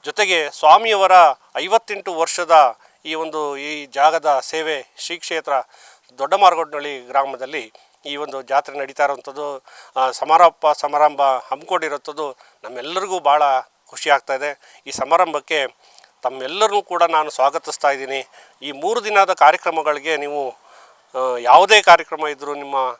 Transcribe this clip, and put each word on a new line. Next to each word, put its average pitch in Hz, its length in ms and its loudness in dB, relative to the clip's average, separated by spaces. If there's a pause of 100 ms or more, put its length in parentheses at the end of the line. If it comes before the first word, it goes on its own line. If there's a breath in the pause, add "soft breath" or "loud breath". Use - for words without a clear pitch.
ಜೊತೆಗೆ 165 460 -2
ಸ್ವಾಮಿಯವರ 196 640 4 (440 soft breath)
ಐವತ್ತೆಂಟು 190 580 -4
ವರ್ಷದ 160 640 2 (280 soft breath)
ಈ 156 100 -8
ಒಂದು, 151 420 -6
ಈ 147 300 -10
ಜಾಗದ 147 540 2
ಸೇವೆ, 156 580 -8
ಶ್ರೀ 170 200 -10
ಕ್ಷೇತ್ರ 156 340 -6 (680 soft breath)
ದೊಡ್ಡ 277 160 -2
ಮಾರ್ಗೋಡ್ನಹಳ್ಳಿ 151 680 0
ಗ್ರಾಮದಲ್ಲಿ 131 720 -6 (340 soft breath)
ಈ 143 100 -10
ಒಂದು 135 260 -10
ಜಾತ್ರೆ 139 360 -4
ನಡೀತಾ 139 260 -4
ಇರೋಂಥದ್ದು, 139 600 -8 (320 loud breath)
ಆ, 131 140 0
ಸಮಾರೋಪ 160 600 4
ಸಮಾರಂಭ 147 500 0
ಹಮ್ಮಿಕೊಂಡಿರೋಂಥದ್ದು 147 1120 -4 (280 soft breath)
ನಮ್ಮೆಲ್ಲರಿಗೂ 165 540 -8
ಭಾಳ 147 240 2 (440)
ಖುಷಿ 131 240 -8
ಆಗ್ತಾ 135 240 0
ಇದೆ. 143 520 -10
ಈ 135 40 -16
ಸಮಾರಂಭಕ್ಕೆ 151 760 -2 (560 soft breath)
ತಮ್ಮೆಲ್ಲರನ್ನೂ 175 600 -2
ಕೂಡ 175 200 -2
ನಾನು 156 280 0
ಸ್ವಾಗತಿಸ್ತಾ 143 600 -2
ಇದ್ದೀನಿ. 135 380 -8 (340 soft breath)
ಈ 143 100 -12
ಮೂರು 202 320 -6
ದಿನದ 202 280 2
ಕಾರ್ಯಕ್ರಮಗಳಿಗೆ 156 840 0
ನೀವು, 143 340 -8 (640 soft breath)
ಆ, 131 240 -4
ಯಾವುದೇ 180 440 6
ಕಾರ್ಯಕ್ರಮ 160 440 4
ಇದ್ದರೂ 143 280 -8
ನಿಮ್ಮ 139 460 -4